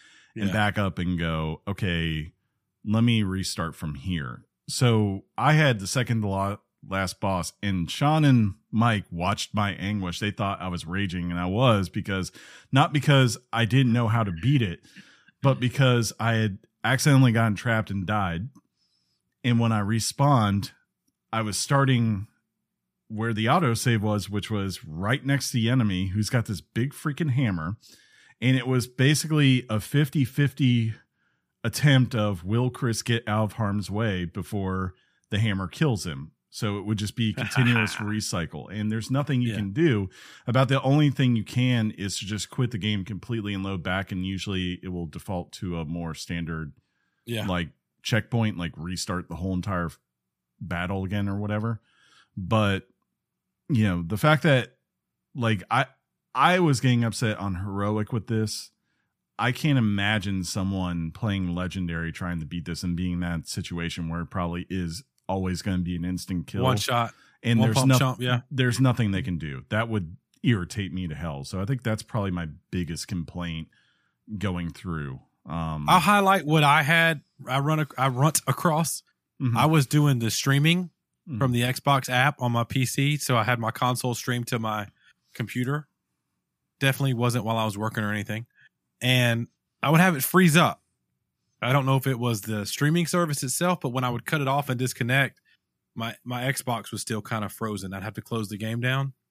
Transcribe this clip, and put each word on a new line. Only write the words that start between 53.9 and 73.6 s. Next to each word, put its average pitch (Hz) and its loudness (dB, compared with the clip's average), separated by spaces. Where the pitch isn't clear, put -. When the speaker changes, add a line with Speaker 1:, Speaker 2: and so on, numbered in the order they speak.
Speaker 1:
the 104 -4
fact 151 2
that, 131 2
like, 110 0
I, 131 2
I 175 6
was 143 4
getting 123 4
upset 110 -2
on 95 -4
heroic 101 -2
with 113 -4
this. 110 -4
I 117 2
can't 139 0
imagine 101 0
someone 90 -4
playing 95 -4
legendary 85 -4
trying 87 -6
to 78 -8
beat 80 -8
this 85 -8
and 87 -2
being 90 -4
in 87 -4
that 85 -4
situation 85 -8
where 85 -6
it 85 -8
probably 87 -6
is 87 -6
always 92 -4
gonna 92 -2
be 90 -2
an 85 -4
instant 90 -6
kill. 101 -6
Speaker 2:
One 127 2
shot. 117 -2
Speaker 1:
And 117 2
Speaker 2:
One 110 6
Speaker 1:
there's 110 2
Speaker 2:
pump 135 4
Speaker 1:
noth-, 131 6
Speaker 2:
chomp, 131 0
yeah. 123 0
Speaker 1:
there's 127 0
nothing 123 4
they 95 -2
can 87 -4
do. 71 -8
That 113 0
would 101 -4
irritate 98 0
me 90 -6
to 78 -6
hell. 71 -8
So 92 -8
I 101 -2
think 131 -4
that's 110 -4
probably 101 -4
my 87 -4
biggest 82 -6
complaint 85 -8